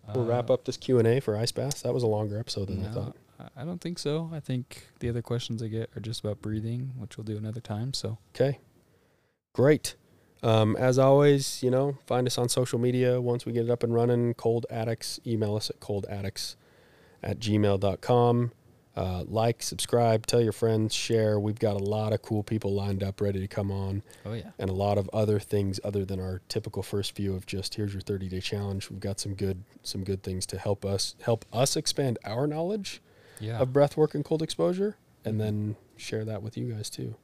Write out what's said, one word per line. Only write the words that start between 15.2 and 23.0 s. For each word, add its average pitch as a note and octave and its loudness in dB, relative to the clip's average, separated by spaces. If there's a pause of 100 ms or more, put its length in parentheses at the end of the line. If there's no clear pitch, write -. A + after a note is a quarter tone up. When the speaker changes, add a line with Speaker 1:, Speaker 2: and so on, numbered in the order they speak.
Speaker 1:
email B2+ 0
us - -4
at - -10
cold G3+ -4
addicts G3 -8 (680)
at - -4
gmail G#2 4
dot G2+ 0
com. A#2+ 4 (460)
Uh, F#2 -2
like, A2+ 0
subscribe, A2+ 2
tell A#2+ 4
your G#2+ 2
friends, A2 2
share. A2 2
We've G#2 0
got G#2 2
a G2 -2
lot G#2+ 0
of G#2 0
cool G#2+ -2
people G#2+ -2
lined G2 -2